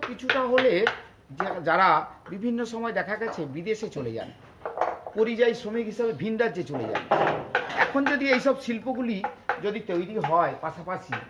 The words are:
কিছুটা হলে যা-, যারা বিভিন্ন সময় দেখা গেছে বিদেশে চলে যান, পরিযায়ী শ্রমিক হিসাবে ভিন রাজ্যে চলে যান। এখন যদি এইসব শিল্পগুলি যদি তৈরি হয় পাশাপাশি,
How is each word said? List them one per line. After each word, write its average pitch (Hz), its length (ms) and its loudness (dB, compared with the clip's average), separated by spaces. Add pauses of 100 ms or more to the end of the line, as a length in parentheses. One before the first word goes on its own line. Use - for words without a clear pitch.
কিছুটা 254 340 -2 (100)
হলে 254 220 6 (680)
যা-, 170 280 -2
যারা 180 200 6 (460)
বিভিন্ন 233 260 -2 (140)
সময় 226 260 -4
দেখা 190 220 -2
গেছে 220 200 -4 (140)
বিদেশে 208 320 -4 (100)
চলে 120 200 -4
যান, 104 120 -8 (880)
পরিযায়ী 233 440 4
শ্রমিক 220 300 -4
হিসাবে 226 200 0 (100)
ভিন 220 200 0
রাজ্যে 180 300 0
চলে 123 200 -2
যান। - 120 -4 (840)
এখন 277 160 0 (100)
যদি 277 140 2 (100)
এইসব 262 200 4 (100)
শিল্পগুলি 233 520 -2 (480)
যদি 208 140 -2 (120)
তৈরি 180 240 -2 (140)
হয় 160 240 4 (120)
পাশাপাশি, 170 480 -6 (160)